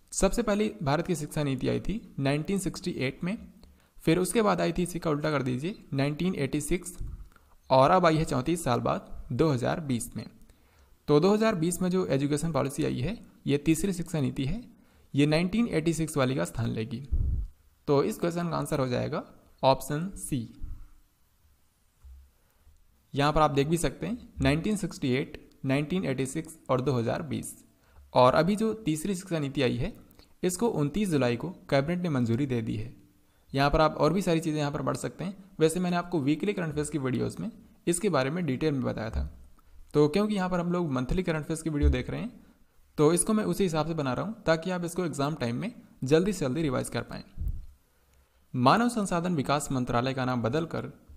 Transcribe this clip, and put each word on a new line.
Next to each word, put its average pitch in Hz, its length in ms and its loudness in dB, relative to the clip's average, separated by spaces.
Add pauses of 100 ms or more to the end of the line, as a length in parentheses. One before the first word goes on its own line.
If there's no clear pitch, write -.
(120)
सबसे 196 300 0
पहली 214 280 0 (120)
भारत 151 240 0
की 180 100 0
शिक्षा 147 260 -6
नीति 135 260 -2
आई 120 120 0
थी - 380 -6
नाइनटीन 147 400 0
सिक्सटी 180 400 -6
एट 131 260 -4
में, 190 120 -4 (600)
फिर 165 220 2
उसके 185 240 2
बाद 185 180 2
आई 170 120 0
थी, 180 100 0
इसी 170 160 -4
का 170 120 -2
उल्टा 147 200 0
कर 143 120 0
दीजिए, 139 500 -4
नाइनटीन 147 420 0
एटी 143 260 -2
सिक्स, 180 360 -4 (720)
और 131 200 8
अब 180 160 6
आई 160 100 6
है 156 80 2
चौंतीस 156 400 -2
साल 120 160 2
बाद 135 300 -2 (220)
दो 147 180 4
हज़ार 131 320 0
बीस 123 340 -4
में। 110 100 -10 (840)
तो 147 120 6
दो 190 140 6
हज़ार 220 200 2
बीस 170 280 -2
में 185 80 0
जो 185 160 0
एजुकेशन 147 460 0
पॉलिसी 135 320 0
आई 131 160 -2
है, 180 180 -4 (280)
ये 139 120 2
तीसरी 165 340 2
शिक्षा 170 280 -4
नीति 127 240 -2
है, 196 180 -4 (520)
ये 143 120 6
नाइनटीन 180 420 2
एटी 160 240 0
सिक्स 156 240 -2
वाली 131 180 2
का 165 100 0
स्थान 117 240 -4
लेगी। 120 380 -6 (840)
तो 143 140 4
इस 208 160 -2
क्वेश्चन 170 320 -2
का 151 60 -4
आंसर 143 240 -2
हो 131 80 2
जाएगा 123 340 -2 (400)
ऑप्शन 147 540 2
सी। 120 320 -6 (2750)
यहाँ 139 180 2
पर 156 80 4
आप 151 100 6
देख 139 180 2
भी 170 80 2
सकते 160 300 -4
हैं, 233 340 -8
नाइनटीन 160 360 2
सिक्सटी - 340 -4
एट, 131 280 -2 (260)
नाइनटीन 147 400 0
एटी 135 220 -2
सिक्स 156 300 -8 (140)
और 127 100 2
दो 135 120 0
हज़ार 117 300 0
बीस। 120 320 -8 (600)
और 127 200 8
अभी 170 220 4
जो 220 200 0
तीसरी 160 380 -2
शिक्षा 170 240 -4
नीति 143 240 -2
आई 123 140 2
है, 117 160 -4 (500)
इसको 185 280 0
उनतीस 190 400 0
जुलाई 123 260 2
को 151 120 -6 (220)
कैबिनेट 156 320 2
ने 180 60 -2
मंजूरी 127 380 2
दे 123 160 -2
दी 117 140 -4
है। - 180 -8 (560)
यहाँ 139 200 2
पर 156 100 4
आप 156 160 4
और 151 160 4
भी 190 100 0
सारी 170 180 2
चीज़ें 156 180 -2
यहाँ 147 140 -2
पर 147 100 -4
पढ़ 131 140 -2
सकते 139 280 -8
हैं। 190 200 -12 (160)
वैसे 160 200 4
मैंने 180 160 0
आपको 175 240 0
वीकली 156 320 0
करंट 175 180 -4
अफेयर्स 147 200 -4
की 160 80 -4
वीडियोज़ 123 420 -2
में 196 100 -4 (360)
इसके 175 220 0
बारे 139 220 2
में 175 160 -4
डिटेल 143 260 0
में 135 100 -2
बताया 117 280 -4
था। 71 140 -2 (720)
तो 147 140 8
क्योंकि 208 260 2
यहाँ 185 160 0
पर 180 100 0
हम 175 120 0
लोग 175 200 0
मंथली 131 300 0
करंट 156 220 -2
अफेयर्स 160 180 -6
की 160 80 -2
वीडियो 147 200 4
देख 127 200 -2
रहे 139 100 -6
हैं, 214 120 -8 (640)
तो 151 140 8
इसको 175 200 2
मैं 214 120 2
उसी 175 200 0
हिसाब 160 220 0
से 165 80 -4
बना 135 180 -2
रहा 135 140 -2
हूँ 220 200 -10
ताकि 165 240 0
आप 180 140 -4
इसको 175 200 -4
एग्जाम 143 300 -2
टाइम 120 220 -4
में 180 160 -6 (320)
जल्दी 165 280 4
से - 140 -4
जल्दी 151 160 -2
रिवाइज 123 260 -2
कर 120 140 -4
पाएँ। - 220 -12 (1300)
मानव 156 340 6
संसाधन 180 460 -2
विकास 143 380 0
मंत्रालय 123 420 0
का 127 100 -2
नाम 127 180 -2
बदलकर 127 500 -4 (240)